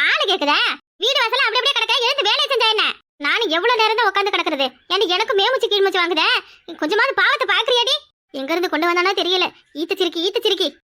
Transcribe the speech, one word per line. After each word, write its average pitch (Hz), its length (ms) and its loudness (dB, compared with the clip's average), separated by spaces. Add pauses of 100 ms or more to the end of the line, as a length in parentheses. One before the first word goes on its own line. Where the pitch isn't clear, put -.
ஆளு 571 180 2
கேக்குதா? 311 320 0 (460)
வீடு 554 160 2
வாசல்ல 494 260 0
அப்படி 466 140 0
அப்படியே 523 180 0
கிடக்க, 453 180 0 (120)
எழுந்து 554 220 0
வேலையை 554 200 0
செஞ்சா 480 240 0
என்ன? 392 120 0 (400)
நானும் 349 320 0
எவ்வளவு 453 240 2
நேரம் 440 200 2
தான் 427 100 0
உட்காந்து 392 240 -2
கிடக்குறது? 302 320 -2 (240)
ஏண்டி, 392 240 0
எனக்கு 440 240 0
மேமுச்சு 427 320 0
கீழ்மூச்சு 392 300 2
வாங்குதே. 339 260 0 (380)
நீ 330 160 -14
கொஞ்சமாவது 415 400 0
பாவத்தை 508 320 2
பாக்குறியாடி? 480 420 0 (380)
எங்க 269 200 -6
இருந்து 349 200 -2
கொண்டு 320 160 0
வந்தானோ 359 320 2
தெரியல. 359 260 0 (320)
ஈத்த 339 220 -4
சிரிக்கி, 339 260 -2
ஈத்த 427 180 -4
சிரிக்கி. 381 240 0 (240)